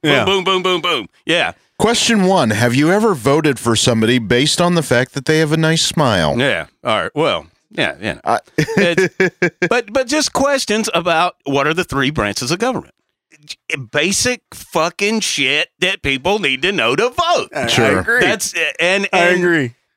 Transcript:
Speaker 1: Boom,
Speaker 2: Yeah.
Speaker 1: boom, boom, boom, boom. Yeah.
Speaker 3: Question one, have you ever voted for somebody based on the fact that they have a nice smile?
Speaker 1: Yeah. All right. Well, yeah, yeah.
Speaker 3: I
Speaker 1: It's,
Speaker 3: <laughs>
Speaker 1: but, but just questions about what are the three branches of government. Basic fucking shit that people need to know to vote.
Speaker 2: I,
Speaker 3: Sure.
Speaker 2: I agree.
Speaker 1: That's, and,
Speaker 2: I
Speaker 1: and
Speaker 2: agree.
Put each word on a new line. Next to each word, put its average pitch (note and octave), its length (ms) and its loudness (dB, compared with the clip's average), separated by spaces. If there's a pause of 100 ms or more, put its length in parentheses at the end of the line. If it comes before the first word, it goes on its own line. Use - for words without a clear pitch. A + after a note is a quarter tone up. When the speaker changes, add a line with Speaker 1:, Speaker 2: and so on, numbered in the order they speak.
Speaker 1:
Boom, D3+ 100 0
Speaker 2:
Yeah. B2+ 140 2
Speaker 1:
boom, F#3+ 180 0
boom, F#3 200 0
boom, F3+ 180 0
boom. D#3 260 -2 (180)
Yeah. D#3 260 0 (260)
Speaker 3:
Question A3 460 2
one, F3+ 280 2
have A#2 220 2
you D3 180 2
ever G#3+ 220 2
voted C#3 460 0
for A#2 160 2
somebody A2+ 420 2
based A#2+ 440 0
on F3 140 2
the E3+ 80 0
fact B2+ 300 0
that C3+ 120 -8
they D#3 140 2
have D#3 120 0
a D#3+ 60 0
nice D#3+ 260 0
smile? G#2 560 0
Speaker 1:
Yeah. G#2+ 280 -2 (160)
All A2 200 0
right. - 100 -6
Well, G#2+ 340 -2 (240)
yeah, E2 280 -4
yeah. F#2+ 240 -6
Speaker 3:
I A2+ 160 0 (180)
Speaker 1:
It's, F3 560 0 (460)
Speaker 3:
<laughs> F3+ 100 -2
Speaker 1:
but, A#3 220 -2
but C4 160 -2
just D4 240 -2
questions A3+ 640 -2
about E3+ 500 0
what C#3 240 0
are D#3 60 0
the F3 100 -2
three C3+ 280 -2
branches A2+ 400 -4
of F3+ 80 -4
government. A3+ 340 -4 (1000)
Basic G3 500 0 (120)
fucking G3 680 -2
shit D3 500 -2 (100)
that F#3 220 -2
people C#3+ 380 -2
need C3+ 220 -2
to F#3 100 0
know A#2+ 240 0
to A#3 140 0
vote. E4 440 -2
Speaker 2:
I, C3 140 -4
Speaker 3:
Sure. G#2+ 300 2
Speaker 2:
I - 40 0
agree. A#3 200 0
Speaker 1:
That's, - 320 -2 (260)
and, G3 320 0
Speaker 2:
I F#3 80 2 (100)
Speaker 1:
and F3+ 140 2
Speaker 2:
agree. D#3 320 0 (220)